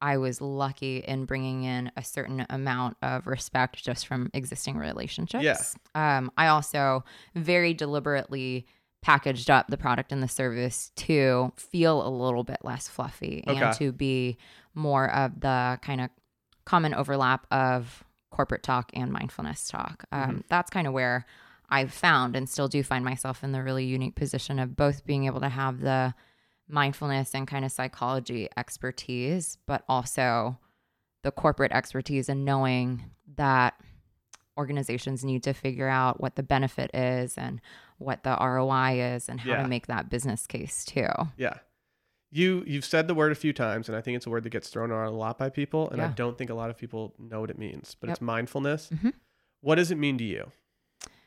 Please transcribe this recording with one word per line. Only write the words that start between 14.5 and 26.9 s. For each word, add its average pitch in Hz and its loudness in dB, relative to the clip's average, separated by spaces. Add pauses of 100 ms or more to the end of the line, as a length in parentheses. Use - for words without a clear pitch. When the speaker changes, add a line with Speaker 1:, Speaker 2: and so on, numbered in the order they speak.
Speaker 1:
more 139 2
of 135 0
the 127 2
kind 135 -4
of 127 -4 (560)
common 160 4
overlap 135 2
of 127 2 (260)
corporate - 0
talk 127 0
and 127 -2
mindfulness - -6
talk. - -8
Um, 143 -2
Speaker 2:
Mm-hmm. 135 0 (100)
Speaker 1:
that's 175 2
kind 180 0
of 135 0
where 123 0 (440)
I've 135 2
found 131 4
and 131 -2
still 139 0
do 139 2
find 131 -2
myself 131 -4
in 139 -4
the 131 -2
really 131 -2
unique 131 -2
position 139 -2
of 127 -2
both 143 4
being 139 0
able 135 0
to 139 0
have 131 -2
the 131 2 (540)
mindfulness 139 0